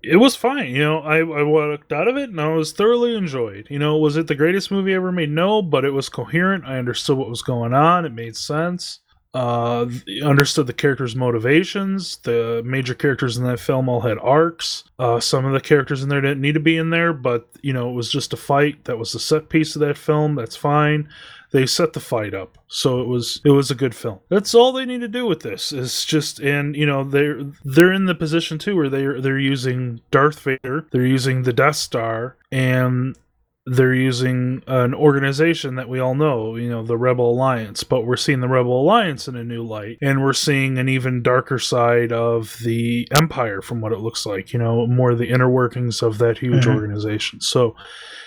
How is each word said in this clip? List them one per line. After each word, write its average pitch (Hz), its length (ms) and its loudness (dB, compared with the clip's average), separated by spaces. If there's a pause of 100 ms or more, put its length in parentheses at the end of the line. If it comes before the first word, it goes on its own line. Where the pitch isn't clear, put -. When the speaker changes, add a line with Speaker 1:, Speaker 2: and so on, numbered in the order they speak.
Speaker 1:
It 139 140 4
was 254 180 8
fine. 247 340 -2
You 135 140 0
know, 156 160 2
I, 151 180 0
I 160 240 0
walked 151 500 0
out 160 160 0
of 262 80 0
it 277 140 -4
and 170 100 -10
I 151 100 0
was 160 240 -2
thoroughly 240 420 2
enjoyed. 123 560 -6
You 143 80 -6
know, 151 180 2
was 151 200 4
it 160 100 -2
the 151 80 0
greatest 180 340 0
movie 190 240 0
ever 185 180 0
made? 160 200 0
No, 196 320 2
but 143 200 0
it 139 60 2
was 139 200 -4
coherent. 170 560 0
I 131 120 -6
understood 123 400 -2
what 127 120 -4
was 117 120 -8
going 120 320 -2
on. 165 320 4
It 123 80 -8
made 117 240 -12
sense. 170 600 -6 (340)
Uh, 120 520 -2 (200)
th-, - 180 -8
understood 143 440 2
the 123 60 -8
characters' 131 420 -2
motivations. 160 1080 0
The 117 400 -2
major 127 300 -4
characters 131 420 -2
in 123 100 -2
that 123 140 -2
film 131 300 0
all 120 120 0
had 95 180 0
arcs. 160 640 0 (160)
Uh, 120 200 2
some 131 240 0
of 135 100 0
the 135 60 2
characters 139 440 0
in 139 60 -4
there 143 120 0
didn't 139 180 -2
need 143 140 0
to 156 80 2
be 165 160 2
in 165 120 -2
there, 170 220 0
but, 123 380 -2 (120)
you 139 120 -2
know, 123 160 -2
it 123 40 -8
was 120 160 -4
just 139 220 -2
a - 60 -6
fight. 143 480 0
That 120 120 -6
was 113 140 -8
the 113 80 -8
set 156 300 -2
piece 156 260 0
of 147 60 0
that 143 160 0
film. 151 380 0
That's 117 200 -8
fine. 151 540 0 (420)
They 131 140 4
set 160 280 0
the 135 60 -8
fight 107 340 -4
up, 95 240 -10 (100)
so 127 340 -2
it 123 60 -4
was, 123 380 -4
it 147 60 8
was 139 200 4
a 131 40 -4
good 123 200 -4
film. 107 240 -10 (100)
That's 202 260 2
all 247 180 8
they 262 120 -4
need 247 160 -6
to 240 80 -8
do 247 160 -4
with 185 160 -2
this. 101 320 -8
Is 127 320 -6
just, 151 340 -2
and, 143 360 -2
you 147 100 0
know, 139 180 0
they're, 143 360 0 (260)
they're 165 280 6
in 190 120 0
the 175 100 0
position 160 420 -4
too 202 180 -2
where 147 140 2
they're, 139 320 -2
they're 135 180 0
using 127 640 -2 (100)
Darth 147 280 4
Vader, 135 520 -4
they're 127 140 2
using 127 380 2
the 123 100 0
Death 139 240 2
Star, 113 580 -4 (160)
and 127 640 0 (500)
they're 127 260 4
using 127 760 0
an 127 260 2
organization 139 840 2
that 127 120 -8
we 127 120 -4
all 131 140 0
know, 123 440 0
you 120 120 -4
know, 113 140 -4
the 113 140 -2
Rebel 123 340 2
Alliance, 120 520 -2
but 131 220 0
we're 123 120 0
seeing 135 240 0
the 123 80 -2
Rebel 127 320 2
Alliance 175 480 2
in 127 80 -10
a 117 60 -10
new 117 200 -8
light, 110 380 -10
and 135 220 2
we're 135 100 2
seeing 135 440 0
an 127 120 0
even 127 340 0
darker 127 340 2
side 120 540 2
of 117 520 -2
the 117 520 -2
Empire 123 460 0
from 120 180 -8
what 110 140 -4
it 98 60 -6
looks 110 260 -6
like, 98 260 -8
you 120 80 -2
know, 117 280 2
more 123 280 4
the 117 140 -2
inner 127 200 4
workings 123 540 0
of 110 140 0
that 117 220 2
huge 120 260 2
Speaker 2:
Mm-hmm. 110 100 4
Speaker 1:
organization. 107 640 -6
So - 360 0 (520)